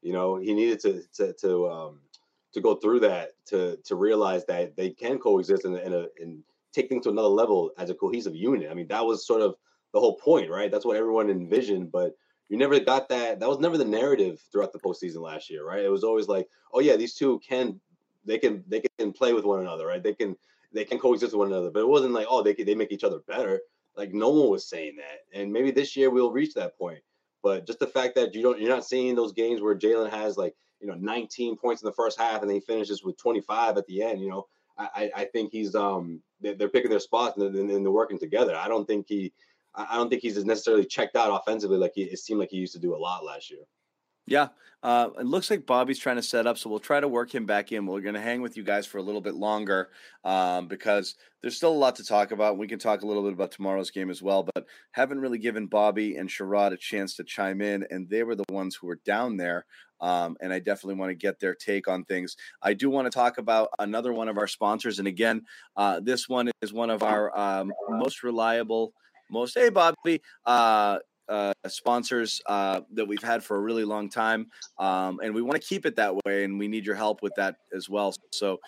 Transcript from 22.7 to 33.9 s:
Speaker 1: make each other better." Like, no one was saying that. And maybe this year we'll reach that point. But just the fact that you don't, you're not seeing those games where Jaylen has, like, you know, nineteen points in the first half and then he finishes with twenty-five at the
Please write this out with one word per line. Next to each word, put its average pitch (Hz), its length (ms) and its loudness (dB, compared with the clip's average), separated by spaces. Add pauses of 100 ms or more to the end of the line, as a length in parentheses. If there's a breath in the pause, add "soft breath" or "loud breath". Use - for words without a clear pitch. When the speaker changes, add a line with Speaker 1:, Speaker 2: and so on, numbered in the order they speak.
Speaker 1:
make 107 180 -2
each 101 120 -6
other 92 240 0
better." 95 340 -2 (340)
Like, 101 180 -10
no 110 160 2
one 143 200 6
was 92 180 0
saying 78 280 -10
that. 73 440 -16
And 101 140 -6
maybe 127 160 2
this 135 260 0
year 135 140 6
we'll 123 220 4
reach 151 240 -2
that 90 200 -6
point. 85 240 -10 (440)
But 95 240 0
just 113 120 -6
the 131 80 0
fact 127 280 0
that 117 180 2
you 107 80 -6
don't, 120 180 4
you're 110 100 0
not 123 160 2
seeing 127 280 0
those 117 200 0
games 113 280 0
where 104 140 2
Jaylen 107 340 2
has, 107 260 -4
like, 92 200 -2 (240)
you 101 80 -12
know, 95 80 -8
nineteen 113 600 -4
points 117 280 -2
in - 20 -4
the 101 80 -2
first 113 260 0
half 110 220 0
and 101 80 -2
then 101 60 0
he 98 60 0
finishes 104 420 -4
with 92 140 -6
twenty-five 104 600 0
at 98 80 -2
the 95 160 -4